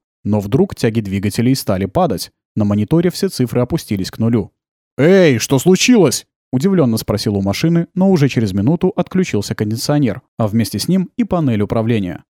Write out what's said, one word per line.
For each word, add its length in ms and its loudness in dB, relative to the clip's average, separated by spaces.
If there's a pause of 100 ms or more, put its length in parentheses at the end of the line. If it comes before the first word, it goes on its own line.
(220)
Но 160 0
вдруг 380 0
тяги 240 0
двигателей 560 0
стали 300 -2
падать. 440 -2 (240)
На 100 0
мониторе 460 0
все 180 -4
цифры 340 -2
опустились 480 -4
к 80 -20
нулю. 340 0 (440)
"Эй, 420 4
что 200 0
случилось?" 680 2 (260)
удивленно 440 2
спросил 400 -2
у 60 0
машины, 520 0
но 160 2
уже 180 4
через 240 0
минуту 420 0
отключился 600 -2
кондиционер, 680 -2 (160)
а 80 0
вместе 320 -2
с 100 -6
ним 280 0
и 80 -2
панель 380 0
управления. 640 -2 (100)